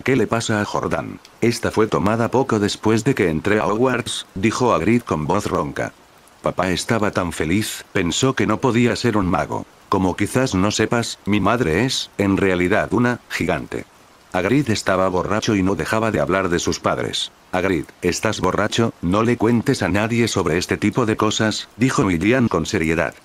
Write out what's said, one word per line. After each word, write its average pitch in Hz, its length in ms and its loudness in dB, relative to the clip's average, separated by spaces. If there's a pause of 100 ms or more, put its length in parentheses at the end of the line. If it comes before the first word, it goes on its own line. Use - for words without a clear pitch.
"¿Qué 135 140 2
le 107 100 2
pasa 110 360 0
a - 20 0
Jordan?". 87 560 -4 (220)
"Esta 113 280 0
fue 110 160 2
tomada 107 440 0
poco 123 280 2
después 107 460 0
de 135 100 2
que 98 140 2
entré 82 320 0
a 69 60 -2
Hogwarts", 117 680 -2
dijo 110 380 2
Hagrid 95 300 2
con 78 240 -2
voz 92 200 0
ronca. 80 460 -4 (500)
"Papá - 280 -2
estaba 101 400 0
tan 87 220 -2
feliz, 90 600 -2
pensó 101 420 0
que 104 120 0
no 107 120 0
podía 120 380 2
ser 110 220 0
un 95 80 0
mago. 85 400 -2 (240)
Como 92 260 2
quizás 127 380 0
no 95 160 2
sepas, 113 560 -2
mi 101 140 2
madre 101 440 2
es, - 320 -4
en 98 220 2
realidad, 90 560 2
una 120 340 0
gigante". 78 560 -4 (480)
Hagrid 113 380 0
estaba 95 380 0
borracho 90 460 0
y 95 80 2
no 95 140 2
dejaba 110 340 -2
de 107 100 0
hablar 92 280 0
de 85 100 2
sus - 220 -2
padres. - 520 -4 (200)
"Hagrid, 90 320 0 (180)
estás 95 380 -2
borracho, 101 600 0
no 95 220 2
le 117 140 2
cuentes 117 460 0
a 92 60 0
nadie 110 380 0
sobre 87 320 0
este 90 180 -2
tipo 104 300 0
de 107 100 0
cosas", 107 600 0
dijo 131 260 0
William 104 460 2
con 82 180 0
seriedad. 80 480 0 (100)